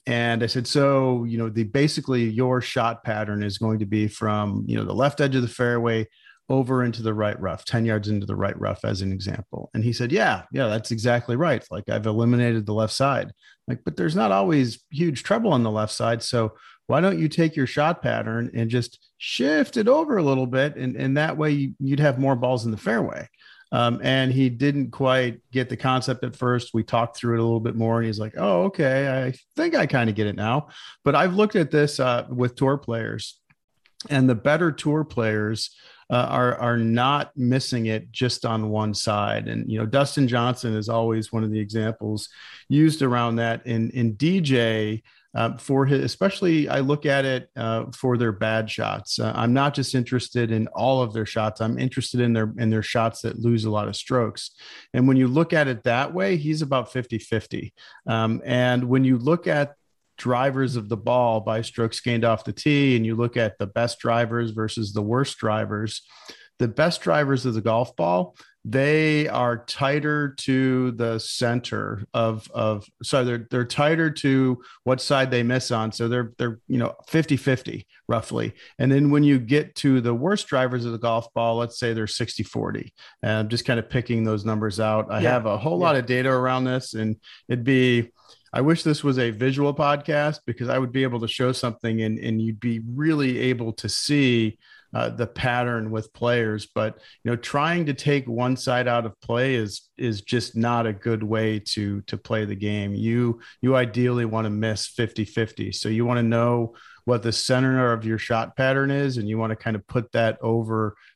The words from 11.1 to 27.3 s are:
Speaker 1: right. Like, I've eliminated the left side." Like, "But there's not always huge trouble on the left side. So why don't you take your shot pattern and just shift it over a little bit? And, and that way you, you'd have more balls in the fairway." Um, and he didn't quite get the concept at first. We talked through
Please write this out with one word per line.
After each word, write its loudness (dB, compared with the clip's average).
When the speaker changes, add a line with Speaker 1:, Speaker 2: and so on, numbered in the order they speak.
Speaker 1:
right. 0
Like, -10
I've -2
eliminated 2
the -2
left 0
side." 0
Like, -6
"But -6
there's 0
not 2
always 2
huge -2
trouble 2
on 4
the 0
left -2
side. -2
So 0
why 2
don't 2
you 2
take 2
your 0
shot 0
pattern -2
and -2
just -4
shift 0
it 2
over 4
a 2
little 2
bit? 0
And, -4
and 0
that 0
way 0
you, 0
you'd 0
have 4
more 2
balls 0
in -2
the -4
fairway." -4
Um, 2
and 2
he 4
didn't -2
quite 0
get -2
the -8
concept 0
at -6
first. 0
We 0
talked 0
through -2